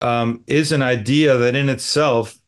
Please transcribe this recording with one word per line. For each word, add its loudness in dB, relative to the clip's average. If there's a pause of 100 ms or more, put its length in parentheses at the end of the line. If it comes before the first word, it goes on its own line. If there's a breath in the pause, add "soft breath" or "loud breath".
um, -2
is 0
an 0
idea 2
that 2
in 0
itself -2 (100)